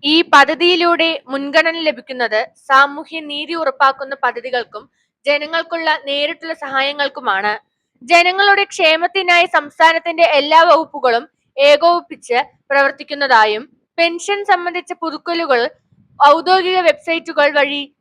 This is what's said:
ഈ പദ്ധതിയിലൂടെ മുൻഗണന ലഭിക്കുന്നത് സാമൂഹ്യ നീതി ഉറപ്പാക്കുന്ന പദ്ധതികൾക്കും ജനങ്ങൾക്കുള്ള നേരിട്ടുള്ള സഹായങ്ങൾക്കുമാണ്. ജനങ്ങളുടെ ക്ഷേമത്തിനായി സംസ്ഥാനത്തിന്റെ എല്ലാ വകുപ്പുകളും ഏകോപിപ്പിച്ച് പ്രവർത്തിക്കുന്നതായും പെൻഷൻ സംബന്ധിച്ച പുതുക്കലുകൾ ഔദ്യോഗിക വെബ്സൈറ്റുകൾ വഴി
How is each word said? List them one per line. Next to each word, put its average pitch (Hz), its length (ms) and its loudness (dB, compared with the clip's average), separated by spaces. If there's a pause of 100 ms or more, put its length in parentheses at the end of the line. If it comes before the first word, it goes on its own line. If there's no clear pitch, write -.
(140)
ഈ - 20 4 (160)
പദ്ധതിയിലൂടെ 330 800 2 (220)
മുൻഗണന 311 420 -2 (140)
ലഭിക്കുന്നത് 240 500 -6 (300)
സാമൂഹ്യ 285 500 0 (100)
നീതി 247 320 -10
ഉറപ്പാക്കുന്ന 269 520 -2 (100)
പദ്ധതികൾക്കും 240 600 -6 (420)
ജനങ്ങൾക്കുള്ള 320 640 -4 (180)
നേരിട്ടുള്ള 320 460 -6 (100)
സഹായങ്ങൾക്കുമാണ്. 269 920 -4 (480)
ജനങ്ങളുടെ 370 600 2 (100)
ക്ഷേമത്തിനായി 349 840 0
സംസ്ഥാനത്തിന്റെ 330 680 2 (140)
എല്ലാ 302 200 4 (100)
വകുപ്പുകളും 277 540 0 (320)
ഏകോപിപ്പിച്ച് 294 800 2 (320)
പ്രവർത്തിക്കുന്നതായും 269 920 0 (360)
പെൻഷൻ 339 400 -2 (120)
സംബന്ധിച്ച 349 420 -4 (100)
പുതുക്കലുകൾ 320 580 -4 (600)
ഔദ്യോഗിക 359 580 2 (100)
വെബ്സൈറ്റുകൾ 320 600 -2 (100)
വഴി 285 220 -2 (200)